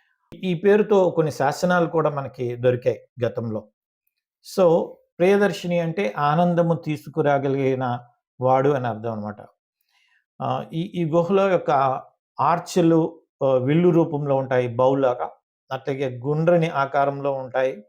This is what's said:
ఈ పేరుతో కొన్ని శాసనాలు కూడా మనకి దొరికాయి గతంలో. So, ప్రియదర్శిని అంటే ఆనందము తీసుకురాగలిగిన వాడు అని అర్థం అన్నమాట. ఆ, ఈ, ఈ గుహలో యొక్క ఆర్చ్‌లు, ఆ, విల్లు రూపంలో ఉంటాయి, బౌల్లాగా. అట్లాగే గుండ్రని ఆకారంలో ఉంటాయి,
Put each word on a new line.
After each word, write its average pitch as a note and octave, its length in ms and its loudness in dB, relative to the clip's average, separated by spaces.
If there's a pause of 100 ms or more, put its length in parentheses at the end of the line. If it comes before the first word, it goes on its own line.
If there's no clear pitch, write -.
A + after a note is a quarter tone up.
(340)
ఈ F3+ 200 -4
పేరుతో G3+ 560 4
కొన్ని D#3 220 -2
శాసనాలు E3+ 540 0
కూడా D#3 240 0
మనకి B2+ 460 -8
దొరికాయి B2 680 -2
గతంలో. A2+ 440 -6 (880)
So, F3+ 360 2 (240)
ప్రియదర్శిని F#3+ 600 2
అంటే E3+ 380 -4
ఆనందము E3 580 2
తీసుకురాగలిగిన C#3 1300 -2 (400)
వాడు C3 280 4
అని B2+ 180 0
అర్థం A2+ 260 -6
అన్నమాట. G#2 240 -10 (1040)
ఆ, C3 300 -6
ఈ, D#3+ 80 -6
ఈ F3 240 -6
గుహలో F3 460 2
యొక్క E3+ 200 0 (720)
ఆర్చ్‌లు, E3 800 0 (220)
ఆ, C3+ 120 2
విల్లు D3+ 340 2
రూపంలో D3+ 480 2
ఉంటాయి, B2+ 320 0
బౌల్లాగా. C3 640 0 (420)
అట్లాగే C3 460 -6
గుండ్రని D#3+ 500 2
ఆకారంలో C#3 640 -2
ఉంటాయి, C3 560 -4